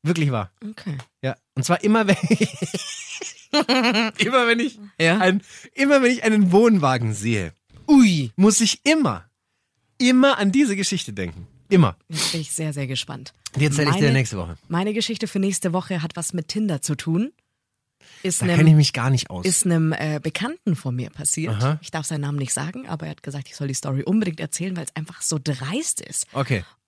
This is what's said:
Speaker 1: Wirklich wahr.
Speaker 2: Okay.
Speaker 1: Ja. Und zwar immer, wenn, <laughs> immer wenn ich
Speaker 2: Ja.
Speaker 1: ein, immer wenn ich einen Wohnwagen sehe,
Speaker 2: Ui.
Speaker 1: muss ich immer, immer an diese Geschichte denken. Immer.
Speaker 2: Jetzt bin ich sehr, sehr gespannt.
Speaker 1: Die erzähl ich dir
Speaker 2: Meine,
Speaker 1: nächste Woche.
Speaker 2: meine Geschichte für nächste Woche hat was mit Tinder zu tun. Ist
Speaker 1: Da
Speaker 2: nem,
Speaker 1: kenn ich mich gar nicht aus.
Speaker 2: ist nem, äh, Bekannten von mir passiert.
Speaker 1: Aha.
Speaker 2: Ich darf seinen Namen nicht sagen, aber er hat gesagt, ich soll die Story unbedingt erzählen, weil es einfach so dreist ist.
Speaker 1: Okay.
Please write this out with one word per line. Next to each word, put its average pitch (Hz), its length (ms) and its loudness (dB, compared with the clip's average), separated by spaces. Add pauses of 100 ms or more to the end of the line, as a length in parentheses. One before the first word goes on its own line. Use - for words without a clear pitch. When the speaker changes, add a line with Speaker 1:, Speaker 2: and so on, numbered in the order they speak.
Speaker 1:
Wirklich 156 280 0
wahr. 107 200 -4 (120)
Speaker 2:
Okay. 202 340 -12 (260)
Speaker 1:
Ja. 131 120 -6 (200)
Und 135 80 -2
zwar 175 200 -2
immer, 214 220 2
wenn, 196 100 2
<laughs> - 1300 -6 (680)
immer 240 300 2
wenn 233 120 2
ich 247 200 -4 (200)
Speaker 2:
Ja. 165 200 4
Speaker 1:
ein, 185 220 4 (320)
immer 277 280 4
wenn 247 100 4
ich 240 120 -2
einen 214 280 4
Wohnwagen 147 640 4
sehe, 101 400 -4 (340)
Speaker 2:
Ui. 185 480 6
Speaker 1:
muss 202 260 4
ich - 240 0
immer, 254 400 2 (720)
immer 254 400 4
an 202 140 2
diese 262 240 2
Geschichte 190 380 -4
denken. 87 340 -8 (220)
Immer. 165 280 4 (120)
Speaker 2:
Jetzt 156 220 -4
bin 165 100 -6
ich 147 100 -10
sehr, 156 220 -6
sehr 139 140 -6
gespannt. 131 460 -10 (220)
Speaker 1:
Die 143 100 2
erzähl 143 220 0
ich 165 80 2
dir 151 60 0
Speaker 2:
Meine, 139 120 4
Speaker 1:
nächste 117 240 0
Woche. 85 200 -8 (100)
Speaker 2:
meine 190 260 -4
Geschichte 220 340 -4
für 202 120 -4
nächste 190 340 -2
Woche 180 280 -4
hat 165 140 -8
was 170 180 -8
mit 165 140 -6
Tinder 202 340 -4
zu 151 140 -4
tun. 190 360 -2 (920)
Ist 185 180 -2
Speaker 1:
Da - 60 -2
Speaker 2:
nem, 170 100 2
Speaker 1:
kenn 160 100 8
ich 156 80 10
mich 151 180 4
gar 127 160 -2
nicht 131 200 0
aus. 180 160 -10
Speaker 2:
ist 190 200 0
nem, 160 280 2
äh, 151 280 -4
Bekannten 208 540 -4
von 123 200 -6
mir 123 140 -6
passiert. 147 460 -4
Speaker 1:
Aha. 139 260 -2
Speaker 2:
Ich - 100 -18
darf 156 140 -8
seinen 147 160 -6
Namen 143 160 -4
nicht 135 160 -4
sagen, 185 340 -8
aber 156 180 -8
er 156 60 -8
hat - 120 -16
gesagt, 139 260 -10
ich - 60 -20
soll 143 120 -6
die 135 60 -6
Story 135 300 -4
unbedingt 185 360 -2
erzählen, 175 360 -8
weil 160 100 -10
es - 100 -14
einfach 160 260 -12
so 156 200 -4
dreist 147 600 -6
ist. - 320 -8
Speaker 1:
Okay. 127 300 -2 (240)